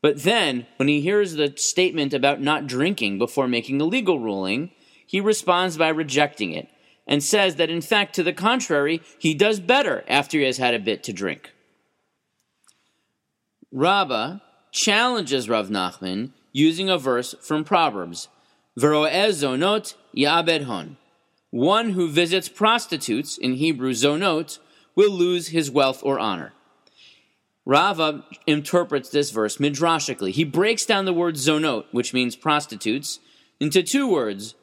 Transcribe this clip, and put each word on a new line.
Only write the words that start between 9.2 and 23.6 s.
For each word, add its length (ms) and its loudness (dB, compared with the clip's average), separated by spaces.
does 260 2
better 480 0
after 320 0
he 60 2
has 140 0
had 160 2
a 40 -2
bit 260 -2
to 100 -8
drink. 380 -6
Rabbah 680 0
challenges 760 0
Rav 220 0
Nachman 640 -4
using 380 2
a 80 2
verse 420 -2
from 240 -4
Proverbs, 640 -2
"V'ro'eh 520 2
zonot 640 -2
ya'abed 500 2
hon." 340 -8
One 400 2
who 180 0
visits 400 0
prostitutes, 880 -2
in 160 -2
Hebrew 380 0